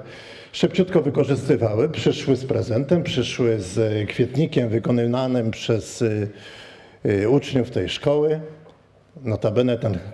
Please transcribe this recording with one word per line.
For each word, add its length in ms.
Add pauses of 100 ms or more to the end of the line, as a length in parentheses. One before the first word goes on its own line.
(520)
szybciutko 500
wykorzystywały, 880
przyszły 460
z 100
prezentem, 580
przyszły 560
z, 180
e, 280
kwietnikiem 640
wykonanym 840
przez, 500
e, 260 (760)
e, 260
uczniów 420
tej 180
szkoły. 500 (840)
Notabene 540
ten 200 (160)